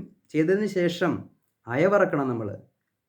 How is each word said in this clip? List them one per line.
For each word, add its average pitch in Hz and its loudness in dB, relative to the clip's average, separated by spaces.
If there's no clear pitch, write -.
ചെയ്തതിന് 190 0
ശേഷം 175 0
അയവിറക്കണം 165 2
നമ്മൾ. 113 -4